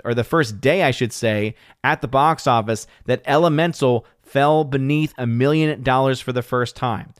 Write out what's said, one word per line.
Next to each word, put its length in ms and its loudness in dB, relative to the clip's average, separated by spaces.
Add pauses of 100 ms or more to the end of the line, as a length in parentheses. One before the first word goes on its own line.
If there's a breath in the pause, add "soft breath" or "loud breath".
or 80 -2
the 100 0
first 380 -2
day, 220 2
I 80 2
should 200 -4
say, 440 -2 (280 soft breath)
at 160 0
the 80 -6
box 400 0
office 400 0 (160 soft breath)
that 220 -2
Elemental 800 2 (160 soft breath)
fell 420 2
beneath 540 -2
a 100 -4
million 560 0
dollars 380 2
for 100 -8
the 100 -2
first 360 -4
time? 420 -6